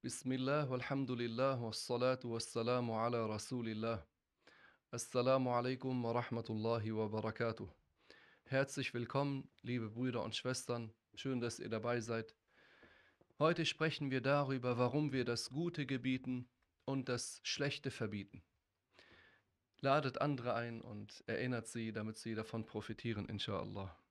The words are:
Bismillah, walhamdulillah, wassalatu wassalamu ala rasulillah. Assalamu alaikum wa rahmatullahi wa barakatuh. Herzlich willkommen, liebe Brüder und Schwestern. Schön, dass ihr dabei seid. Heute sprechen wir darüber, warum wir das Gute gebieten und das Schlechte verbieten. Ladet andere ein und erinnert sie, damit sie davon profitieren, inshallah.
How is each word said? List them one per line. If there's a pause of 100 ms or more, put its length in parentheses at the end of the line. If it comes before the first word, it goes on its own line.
Bismillah,
walhamdulillah,
wassalatu
wassalamu
ala
rasulillah. (880)
Assalamu
alaikum
wa
rahmatullahi
wa
barakatuh. (760)
Herzlich
willkommen, (120)
liebe
Brüder
und
Schwestern. (220)
Schön,
dass
ihr
dabei
seid. (1040)
Heute
sprechen
wir
darüber,
warum
wir
das
Gute
gebieten (340)
und
das
Schlechte
verbieten. (1400)
Ladet
andere
ein
und
erinnert
sie,
damit
sie
davon
profitieren,
inshallah. (140)